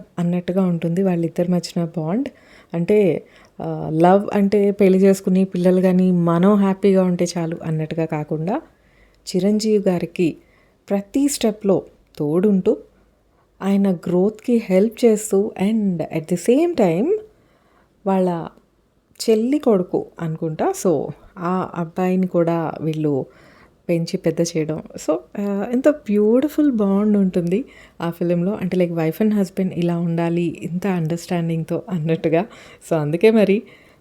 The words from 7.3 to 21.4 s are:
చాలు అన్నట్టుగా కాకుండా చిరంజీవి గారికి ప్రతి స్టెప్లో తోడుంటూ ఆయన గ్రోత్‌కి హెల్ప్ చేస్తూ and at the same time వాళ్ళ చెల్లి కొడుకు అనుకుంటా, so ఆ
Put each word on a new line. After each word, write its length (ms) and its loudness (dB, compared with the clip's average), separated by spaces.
చాలు 260 -4
అన్నట్టుగా 400 -4
కాకుండా 580 -4
చిరంజీవి 640 0
గారికి 460 -2
ప్రతి 400 -2
స్టెప్లో 540 0
తోడుంటూ 580 0
ఆయన 300 2
గ్రోత్‌కి 720 0
హెల్ప్ 400 2
చేస్తూ 480 2
and 400 0
at 60 -2
the 160 -4
same 300 2
time 320 2
వాళ్ళ 420 -2
చెల్లి 280 2
కొడుకు 480 0
అనుకుంటా, 520 -4
so 260 0
ఆ 360 -4